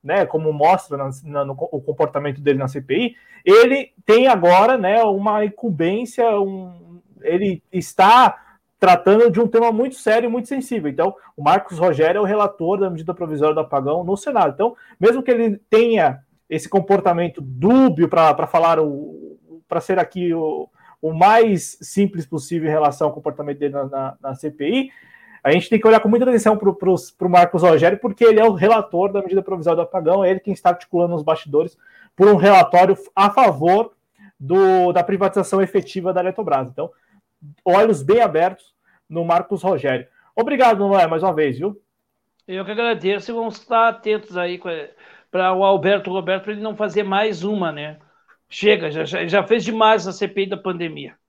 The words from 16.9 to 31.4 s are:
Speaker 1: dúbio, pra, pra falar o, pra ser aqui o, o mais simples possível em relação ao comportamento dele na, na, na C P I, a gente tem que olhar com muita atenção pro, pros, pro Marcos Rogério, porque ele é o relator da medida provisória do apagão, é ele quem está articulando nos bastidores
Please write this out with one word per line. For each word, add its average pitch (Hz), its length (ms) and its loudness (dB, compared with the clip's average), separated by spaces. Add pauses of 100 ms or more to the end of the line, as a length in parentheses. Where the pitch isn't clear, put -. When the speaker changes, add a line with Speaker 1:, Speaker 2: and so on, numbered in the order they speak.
Speaker 1:
dúbio, 165 680 2
pra, 156 260 4
pra - 120 -4
falar 165 320 2
o, 151 600 -6 (300)
pra 170 120 -4
ser 220 180 -2
aqui 180 360 -4
o, 156 340 -6 (320)
o 160 120 -4
mais 208 680 2
simples 196 460 -4
possível 160 420 -6
em 151 40 -2
relação 151 360 0
ao 151 60 -6
comportamento 143 440 -8
dele 143 160 -4
na, 139 120 -6
na, 135 340 -10
na 135 140 -10
C 151 160 -10
P 143 180 -8
I, 262 220 -4 (520)
a 139 100 0
gente 180 160 0
tem 220 100 0
que 226 80 0
olhar 220 140 6
com 220 80 -2
muita 233 160 2
atenção 226 320 2
pro, 196 180 0
pros, 180 360 -2
pro 180 180 -6
Marcos 175 340 4
Rogério, 170 360 4
porque - 260 -2
ele 214 160 6
é 226 40 6
o 214 100 4
relator 196 580 0
da 202 80 -4
medida 190 220 -2
provisória 170 340 -2
do 170 60 0
apagão, 180 420 0
é 180 60 2
ele 190 100 -2
quem 196 140 -6
está - 160 0
articulando 175 420 -2
nos 156 100 -6
bastidores 156 540 -4 (400)